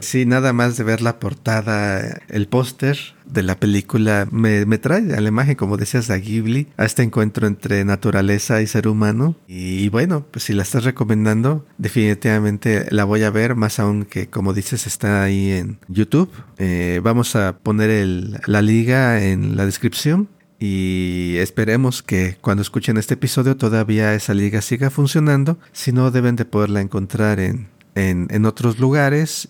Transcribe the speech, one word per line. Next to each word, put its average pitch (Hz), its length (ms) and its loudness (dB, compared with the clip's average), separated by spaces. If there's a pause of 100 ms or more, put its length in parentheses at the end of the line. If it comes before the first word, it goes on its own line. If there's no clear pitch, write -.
Sí, 127 260 0
nada 131 260 2
más 120 240 2
de 120 60 -2
ver 110 180 0
la 117 200 -2
portada, 104 1080 -2
el 104 200 -2
póster 131 500 -2 (260)
de 101 200 -2
la 92 160 -2
película 104 720 0
me, 107 340 2
me 110 120 2
trae 180 360 0
a 107 60 0
la 107 80 2
imagen, 127 260 2
como 101 220 -2
decías, 113 340 -2
a 95 60 0
Ghibli, 110 500 -2 (100)
a 104 80 0
este 120 200 0
encuentro 110 420 0
entre 101 380 -2
naturaleza 101 760 0
y 107 60 0
ser 110 220 0
humano. 110 480 0 (100)
Y 92 440 -4
bueno, 147 420 -2
pues - 140 -10
si 107 80 -2
la 98 100 0
estás 117 180 -2
recomendando, 113 840 0 (140)
definitivamente 107 1120 0
la 104 140 2
voy 107 180 2
a 107 80 2
ver, 113 240 0
más 107 240 -2
aún 104 280 0
que, - 220 -6
como 95 260 -2
dices, 104 340 -4
está 101 340 0
ahí 98 300 0
en 95 340 -4
YouTube. 110 440 2 (260)
Eh, 90 480 0
vamos 117 320 2
a 95 220 0
poner 107 320 0
el, 98 560 -2
la 104 140 2
liga 117 640 4
en 98 340 0
la 98 100 0
descripción. 151 640 0 (320)
Y 92 760 -2
esperemos 110 640 0
que 92 380 0
cuando 101 220 0
escuchen 110 340 -2
este 107 180 0
episodio 135 420 0
todavía 107 580 2
esa 104 200 -2
liga 101 260 0
siga 131 300 -2
funcionando. 147 640 2 (140)
Si - 220 -4
no, 127 180 4
deben 123 240 2
de 113 120 -2
poderla 104 340 0
encontrar 101 580 -2
en, 98 300 -4 (260)
en, 92 360 0
en 107 140 0
otros 117 360 0
lugares. 143 680 0